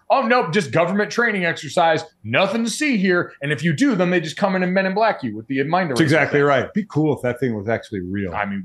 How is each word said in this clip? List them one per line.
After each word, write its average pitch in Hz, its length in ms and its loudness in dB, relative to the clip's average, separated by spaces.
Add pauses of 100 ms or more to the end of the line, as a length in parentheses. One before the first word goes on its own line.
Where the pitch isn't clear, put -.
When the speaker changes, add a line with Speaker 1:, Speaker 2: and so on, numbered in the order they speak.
(120)
Speaker 1:
"Oh, 262 100 2
nope, 226 320 0
just 160 180 0
government 180 380 0
training 202 360 -2
exercise, 160 580 0 (200)
nothing 185 400 0
to 233 60 -2
see 285 260 -2
here. 180 460 0
And 143 100 -2
if 151 120 -4
you 165 100 2
do, 247 220 2
then 175 160 2
they 180 80 2
just 156 180 -6
come 190 180 0
in 185 60 0
and 180 100 0
Men 190 140 2
in 190 80 -2
Black 214 300 0
you 107 120 -4
with 113 120 -12
the 135 160 -2
mind 170 260 0
Speaker 2:
That's 127 100 0
Speaker 1:
erasing 156 160 4
Speaker 2:
exactly 143 260 2
Speaker 1:
thing." 143 60 4
Speaker 2:
right. 131 280 2
Be 208 120 -2
cool 147 280 0
if - 80 -8
that 120 160 -2
thing 120 180 -2
was 101 120 -6
actually 107 320 -4
real. 92 340 -6
Speaker 1:
I 104 100 -2
mean, 98 200 -6